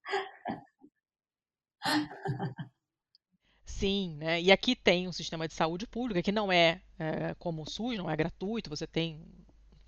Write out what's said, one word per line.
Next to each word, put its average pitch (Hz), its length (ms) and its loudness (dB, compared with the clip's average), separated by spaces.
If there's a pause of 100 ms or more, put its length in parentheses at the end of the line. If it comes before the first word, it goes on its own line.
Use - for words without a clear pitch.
(3750)
Sim, 196 520 -4
né? 165 240 0
E 180 120 6
aqui 240 240 4
tem 180 320 4
um 170 40 -6
sistema 160 360 -6
de - 60 -16
saúde 175 320 0
pública 226 360 -2
que 202 100 0
não 208 200 0
é, 170 280 8 (180)
é, 156 400 -2
como 160 240 -6
o 147 80 -12
sus, 226 260 -4
não 170 140 -4
é 156 60 -2
gratuito, 185 520 -4
você 151 180 -8
tem, 160 380 -4 (640)